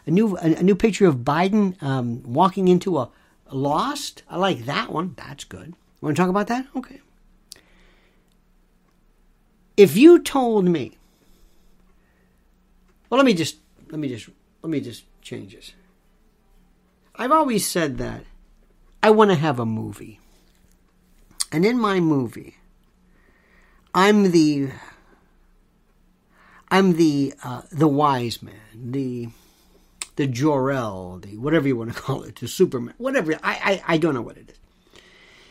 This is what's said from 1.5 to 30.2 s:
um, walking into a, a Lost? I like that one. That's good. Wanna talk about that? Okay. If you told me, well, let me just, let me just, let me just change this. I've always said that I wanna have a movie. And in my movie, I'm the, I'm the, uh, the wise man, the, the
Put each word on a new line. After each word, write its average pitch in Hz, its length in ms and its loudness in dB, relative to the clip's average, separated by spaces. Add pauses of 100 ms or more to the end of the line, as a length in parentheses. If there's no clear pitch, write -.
um, 127 400 -4
walking 180 460 0
into 180 300 2
a, 120 120 -4 (360)
a - 100 -14
Lost? 180 720 -4
I 160 80 -14
like 160 300 -2
that 202 260 -6
one. 160 240 -6
That's - 280 -18
good. - 300 -18 (260)
Wanna 147 160 -4
talk 180 120 2
about 202 200 -2
that? 254 260 -6
Okay. 262 260 -12 (2750)
If 170 200 8
you 320 220 10
told 226 460 0
me, 160 340 -2 (2000)
well, 240 100 0
let 277 60 6
me 240 100 4
just, 160 240 -4 (300)
let 156 120 -10
me 143 80 -6
just, 117 200 -12 (340)
let 160 80 -10
me 143 100 -4
just 117 240 -14 (160)
change 110 340 -16
this. - 200 -20 (1400)
I've 247 160 -6
always 277 360 0
said 143 320 -4
that 117 260 -10 (760)
I 214 100 6
wanna 214 260 4
have 143 240 -2
a 117 60 -4
movie. 110 520 -8 (1300)
And 160 120 0
in 247 140 0
my 202 220 0
movie, 135 560 -4 (1400)
I'm 196 380 4
the, 147 380 2 (2000)
I'm 185 260 4
the, 143 400 2 (100)
uh, 123 260 -10
the 151 160 2
wise 139 560 0
man, 92 140 -20 (180)
the, 123 540 -8 (880)
the 147 100 -2